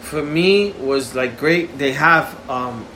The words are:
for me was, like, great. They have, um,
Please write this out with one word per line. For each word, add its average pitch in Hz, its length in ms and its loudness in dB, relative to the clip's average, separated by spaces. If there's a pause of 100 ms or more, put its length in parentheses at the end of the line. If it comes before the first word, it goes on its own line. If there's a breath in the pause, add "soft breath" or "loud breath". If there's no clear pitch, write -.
for 151 200 -6
me 190 560 2
was, 135 360 -2
like, 127 240 -2
great. 160 400 0
They 139 140 0
have, 156 420 2 (160)
um, 123 340 -6 (120)